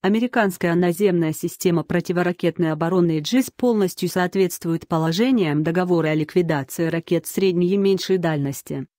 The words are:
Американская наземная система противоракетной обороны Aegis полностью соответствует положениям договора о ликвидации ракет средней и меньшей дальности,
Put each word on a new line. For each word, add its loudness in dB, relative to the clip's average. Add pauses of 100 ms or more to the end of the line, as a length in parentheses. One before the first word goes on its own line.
Американская 0
наземная 2
система -2
противоракетной -2
обороны 2
Aegis -2
полностью 0
соответствует -2
положениям 2
договора 0
о 0
ликвидации -2
ракет -2
средней 0
и 0
меньшей 0
дальности, -4 (120)